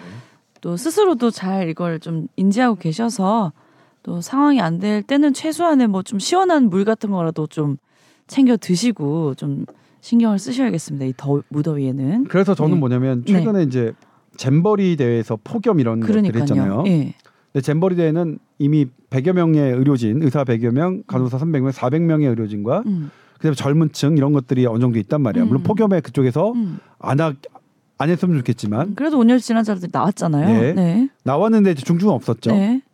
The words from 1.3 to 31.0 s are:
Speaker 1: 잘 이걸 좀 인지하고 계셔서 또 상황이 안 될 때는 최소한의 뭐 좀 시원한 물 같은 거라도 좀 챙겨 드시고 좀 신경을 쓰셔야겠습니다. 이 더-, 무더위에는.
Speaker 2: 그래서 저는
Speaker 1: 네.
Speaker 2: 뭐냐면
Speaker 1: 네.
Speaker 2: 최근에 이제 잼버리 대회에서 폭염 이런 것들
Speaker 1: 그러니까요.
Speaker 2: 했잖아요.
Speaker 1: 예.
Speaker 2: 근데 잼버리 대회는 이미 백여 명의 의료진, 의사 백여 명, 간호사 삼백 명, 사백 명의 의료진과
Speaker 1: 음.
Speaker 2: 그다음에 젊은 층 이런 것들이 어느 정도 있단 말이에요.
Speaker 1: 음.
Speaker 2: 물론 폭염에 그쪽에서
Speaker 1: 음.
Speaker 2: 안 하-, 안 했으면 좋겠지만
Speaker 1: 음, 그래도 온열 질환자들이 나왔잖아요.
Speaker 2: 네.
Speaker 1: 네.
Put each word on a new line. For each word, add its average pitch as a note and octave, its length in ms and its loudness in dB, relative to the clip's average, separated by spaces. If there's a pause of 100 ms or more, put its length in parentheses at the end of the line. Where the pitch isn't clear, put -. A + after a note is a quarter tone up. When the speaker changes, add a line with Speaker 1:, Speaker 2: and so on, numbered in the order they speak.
Speaker 1:
잘 F#3 380 -4
이걸 E3 300 -4
좀 E3 360 -6
인지하고 G#3 400 2
계셔서 F#3+ 800 -2 (500)
또 F3 180 -8
상황이 C#4 400 2
안 E3+ 180 -2
될 G#3 240 0
때는 C#4+ 300 2
최소한의 D#4 540 0
뭐 F#3+ 160 -2
좀 G3 160 -6
시원한 D#4+ 500 2
물 F#3 140 2
같은 G#3+ 280 -2
거라도 E3 360 -2
좀 D3 300 -4 (500)
챙겨 B3 300 4
드시고 E3 760 -2
좀 C#3+ 300 -6 (360)
신경을 A3+ 380 2
쓰셔야겠습니다. G3 680 -4
이 C3 100 -2
더-, C#3+ 340 -2
무더위에는. C#3+ 760 -2
Speaker 2:
그래서 F#3+ 300 2
저는 D3+ 200 0
Speaker 1:
네. - 40 2
Speaker 2:
뭐냐면 B2+ 440 0
Speaker 1:
네. G3+ 100 2
Speaker 2:
최근에 F#3+ 300 2
이제 B2 300 -2 (440)
잼버리 F3+ 600 2
대회에서 A#2 460 0
폭염 G#3+ 360 0
이런 A#2 200 0
것들 A2+ 140 0
Speaker 1:
그러니까요. F#3+ 280 0
Speaker 2:
했잖아요. C#3 460 0
Speaker 1:
예. D3 260 0 (400)
Speaker 2:
근데 C#3 100 -2
잼버리 E3 320 0
대회는 E3 440 0 (200)
이미 D3+ 280 2 (220)
백여 C3+ 240 0
명의 D#3 380 2
의료진, B2+ 520 2
의사 C#3+ 200 2
백여 A#2+ 280 0
명, E3+ 360 -2
간호사 B2+ 300 -2
삼백 D3+ 260 -2
명, C3+ 80 0
사백 B2+ 300 -2
명의 D#3 260 2
의료진과 A2+ 600 -2
Speaker 1:
음. E3 240 -4 (240)
Speaker 2:
그다음에 D#3 200 -2
젊은 D3 360 0
층 D3+ 260 0
이런 C#3+ 160 2
것들이 B2+ 320 0
어느 A2+ 140 0
정도 B2 200 0
있단 D3 220 -2
말이에요. A#2 240 0
Speaker 1:
음. - 40 2
Speaker 2:
물론 B2+ 140 0
폭염에 G3+ 380 2
그쪽에서 C#3 520 0
Speaker 1:
음. G#3 260 -4 (200)
Speaker 2:
안 B2+ 200 -2
하-, D#3+ 140 0 (640)
안 D3 120 0
했으면 F3+ 300 0
좋겠지만 B2 500 -2
Speaker 1:
음, G#3 60 -8
그래도 D4+ 240 -2
온열 A#3+ 200 4
질환자들이 G#3+ 520 -2
나왔잖아요. D3+ 560 0 (140)
Speaker 2:
네. D3 120 2
Speaker 1:
네. F#3+ 360 2 (140)